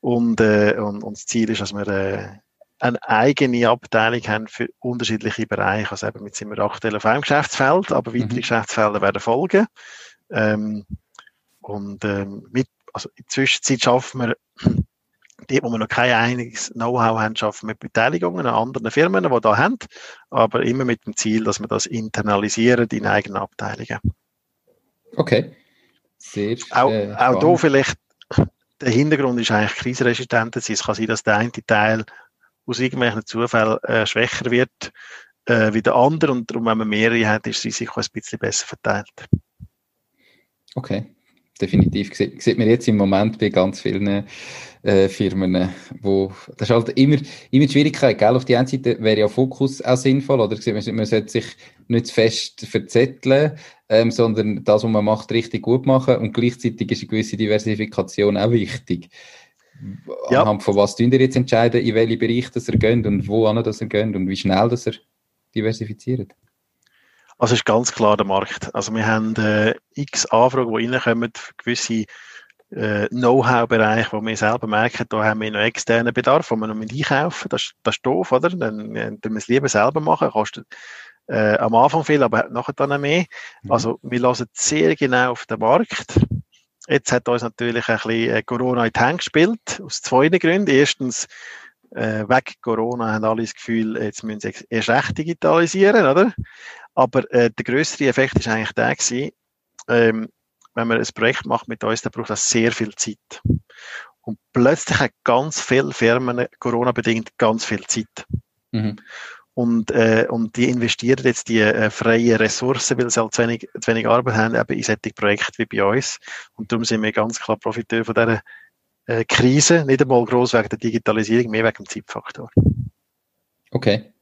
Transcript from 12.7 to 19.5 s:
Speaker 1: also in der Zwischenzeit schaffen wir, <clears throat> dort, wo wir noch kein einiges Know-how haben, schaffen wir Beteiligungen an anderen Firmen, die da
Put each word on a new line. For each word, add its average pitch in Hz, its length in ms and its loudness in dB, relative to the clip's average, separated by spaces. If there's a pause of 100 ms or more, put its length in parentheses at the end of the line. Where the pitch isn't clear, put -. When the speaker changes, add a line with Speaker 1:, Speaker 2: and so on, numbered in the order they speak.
Speaker 1:
also - 160 -12
in - 140 -20
der - 40 -20
Zwischenzeit - 540 -2
schaffen 127 400 0
wir, 117 160 -4 (200)
<clears throat> - 180 0 (720)
dort, 131 160 0
wo 120 80 -4
wir 113 80 -4
noch 110 80 -4
kein 127 240 2
einiges 117 580 -2
Know-how 117 500 0
haben, 110 160 -2
schaffen 107 320 -6
wir 110 80 -8
Beteiligungen 170 680 -2
an 117 80 0
anderen 113 380 -2
Firmen, 180 320 2
die 127 180 2
da 107 160 4